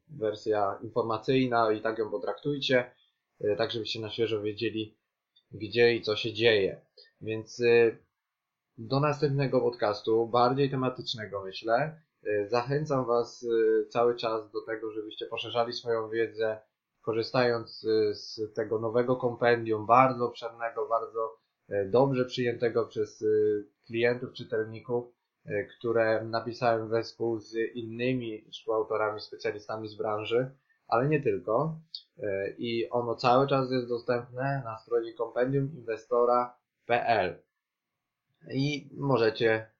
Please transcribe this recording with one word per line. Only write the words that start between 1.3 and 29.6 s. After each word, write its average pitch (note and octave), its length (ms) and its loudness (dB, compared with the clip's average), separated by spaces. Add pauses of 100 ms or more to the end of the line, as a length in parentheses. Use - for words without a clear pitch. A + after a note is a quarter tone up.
i G#2+ 80 -2
tak A2 180 -4
ją G#2+ 120 -2
potraktujcie, B2 800 -2 (500)
e, G#2 160 0
tak A2 140 0
żebyście A2+ 300 -6
na G#2+ 100 -8
świeżo A2 320 -2
wiedzieli, G#2+ 560 -6 (540)
gdzie A2+ 420 4
i A2 80 -4
co G#2+ 140 -2
się A2 160 -4
dzieje. G#2 480 4 (400)
Więc, A2 400 -8
e, A#2 360 6 (800)
do C3 220 -2
następnego C#3 600 2
podcastu, A2+ 680 0
bardziej B2 440 2
tematycznego, A2+ 720 -6
myślę. A2+ 580 -2 (260)
E, G#2 220 0
zachęcam C3 580 0
Was, A#2+ 400 -2 (360)
e, G#2+ 40 -4
cały A#2+ 300 2
czas A2+ 340 -4
do A2 100 -8
tego, A2 320 -8
żebyście G#2+ 340 -10
poszerzali A#2 460 -4
swoją A2+ 380 -4
wiedzę, A2 500 -2 (420)
korzystając, A#2 840 0 (240)
e, G2+ 40 -4
z - 400 -10
tego A2 240 -2
nowego A#2+ 380 0
kompendium, A#2 680 0
bardzo B2 380 6
obszernego, A#2 640 -6
bardzo, A2+ 480 -2 (320)
e, G2+ 160 -2
dobrze B2+ 400 4
przyjętego A#2 600 -2
przez, - 360 -6
e, G#2+ 40 0 (600)
klientów, A#2+ 460 0
czytelników, A2+ 720 -4 (420)
e, G2+ 180 -2
które A2+ 600 0
napisałem A2+ 640 -2
wespół A2+ 520 -2
z G#2 140 -18 (200)
innymi A#2 760 -4
współautorami, G#2+ 720 -2
specjalistami A2 680 -8